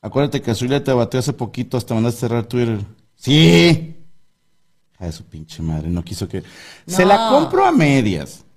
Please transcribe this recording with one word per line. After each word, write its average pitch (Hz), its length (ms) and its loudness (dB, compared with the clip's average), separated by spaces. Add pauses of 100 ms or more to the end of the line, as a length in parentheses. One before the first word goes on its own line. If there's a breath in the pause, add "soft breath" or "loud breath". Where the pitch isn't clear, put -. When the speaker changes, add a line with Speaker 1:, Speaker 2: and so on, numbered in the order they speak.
Speaker 1:
acuérdate 139 400 -2
que - 80 -4
Azul 123 180 -2
ya 139 140 0
te 135 100 0
bateó 120 280 0
hace 139 120 -4
poquito, 120 440 -6
hasta 120 180 -4
mandaste 117 260 -2
cerrar 117 260 -2
Twitter. 117 340 -2 (340)
¡Sí! 165 800 4 (960)
Hija 90 120 -10
de 80 60 -4
su - 120 -14
pinche 78 380 -14
madre, 80 260 -2
no 87 140 -2
quiso - 260 -8
que, 92 140 -6 (440 loud breath)
se 180 180 -2
la 202 120 4 (140)
Speaker 2:
No. 262 100 4
Speaker 1:
compro 370 260 0
a 359 60 2
medias 127 720 0 (120)